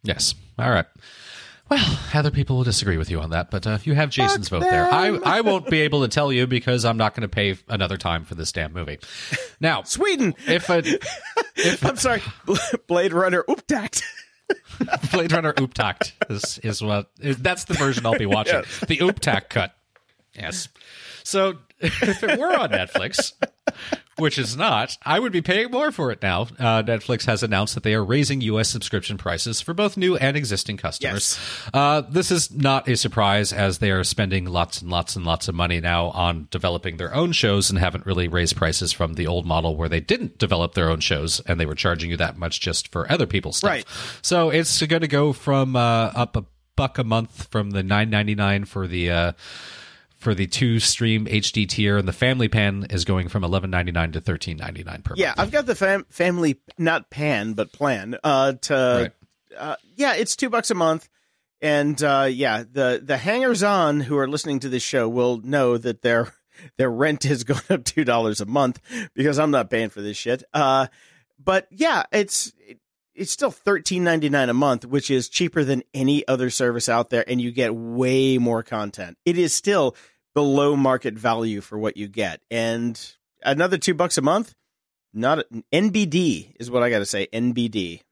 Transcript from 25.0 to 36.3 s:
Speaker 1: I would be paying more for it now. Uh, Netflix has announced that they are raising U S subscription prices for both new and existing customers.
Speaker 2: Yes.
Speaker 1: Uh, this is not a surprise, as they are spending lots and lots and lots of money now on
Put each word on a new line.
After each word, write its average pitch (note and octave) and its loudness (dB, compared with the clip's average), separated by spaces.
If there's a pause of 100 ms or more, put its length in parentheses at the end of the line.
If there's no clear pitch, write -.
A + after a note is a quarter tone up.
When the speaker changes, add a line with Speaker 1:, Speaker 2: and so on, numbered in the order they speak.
Speaker 1:
I D#3 2
would A#3+ 0
be F3 2
paying G#3+ 0
more C4+ 0
for C3+ -2
it - -6
now. F#2+ 2 (160)
Uh, A2+ 4
Netflix A2+ -2
has A2 0
announced G#2+ 0
that A2 -6
they G#2+ 2
are G#2+ 2
raising C3+ 0
U G#2+ 0
S G#2+ 0
subscription G#2+ -4
prices F2+ -4
for E3+ -6
both G3+ 0
new F3+ 2
and C#3 0
existing G#2+ -2
customers. G2+ -4
Speaker 2:
Yes. - -10
Speaker 1:
Uh, C#3+ 4
this F3 0
is E3+ 2
not C3+ 2
a A#2+ 2
surprise, G2+ 2
as G2 0
they G#2 2
are F#2 2
spending F#2+ 0
lots F2 -2
and E2+ -10
lots E2+ -2
and F2+ -4
lots D#2+ 0
of F2 -4
money F2 0
now F2 0
on F2 -2